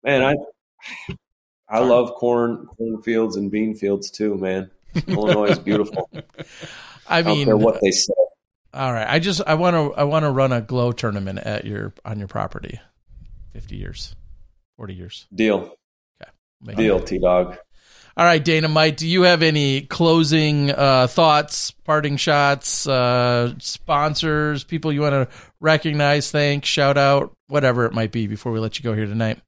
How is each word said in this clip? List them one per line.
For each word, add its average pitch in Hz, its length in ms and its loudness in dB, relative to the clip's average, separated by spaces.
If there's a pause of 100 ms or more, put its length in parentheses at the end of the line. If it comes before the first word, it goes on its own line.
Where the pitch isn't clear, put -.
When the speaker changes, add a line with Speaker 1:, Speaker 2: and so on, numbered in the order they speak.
Speaker 1:
Man, 135 180 2
I, 139 120 2 (1300)
I 107 120 0
love 123 340 4
corn, 120 520 0 (100)
cornfields 113 600 -2
and 101 140 -4
bean 107 240 -2
fields 101 360 -4
too, 107 260 -2
man. 95 340 -4 (360)
Illinois 107 440 0
is - 80 2
beautiful. 101 540 -4
Speaker 2:
<laughs> - 960 -20
I 170 120 0
Speaker 1:
I 170 40 2
don't 107 140 2
Speaker 2:
mean, 143 100 0
Speaker 1:
care 110 100 4
what 110 240 2
they 98 120 4
say. - 200 -2 (600)
Speaker 2:
all 135 180 -4
right. 110 160 -2
I 143 120 2
just, 175 260 -2
I 156 80 2
wanna, 160 360 2
I 143 140 0
wanna 151 260 2
run 135 220 2
a 120 80 0
glow 120 320 0
tournament 101 460 -4
at 107 260 -6
your, 104 300 -8 (100)
on 107 140 -8
your 98 100 -8
property. - 520 -8 (720)
Fifty - 240 -14
years, - 400 -12 (600)
forty 98 180 -14
years. 90 400 -16
Speaker 1:
Deal. 101 400 0 (460)
Speaker 2:
Okay. - 100 -20 (320)
Make 107 140 -12
Speaker 1:
Deal, 104 220 2
Speaker 2:
it. - 80 -4
Speaker 1:
T-Dog. 90 500 0 (600)
Speaker 2:
All 170 100 2
right, 165 180 4
Dana, 160 240 2
Mike, 156 300 2
do 160 100 -6
you 180 140 4
have 175 200 6
any 147 400 2
closing, 156 880 2
uh, 135 360 4
thoughts, 151 640 2
parting 147 480 -2
shots, 143 680 0
uh, 123 720 0
sponsors, 151 1040 -2
people 160 280 -4
you 143 80 -2
wanna 139 280 2 (320)
recognize, 147 680 2
thank, 143 360 0
shout 139 320 2
out, 139 340 2 (160)
whatever 127 380 2
it - 80 -4
might 110 180 -2
be 113 140 -2
before 107 260 -6
we 113 80 -2
let 110 180 -6
you - 40 -12
go 117 120 -2
here 107 120 -2
tonight? 110 420 -2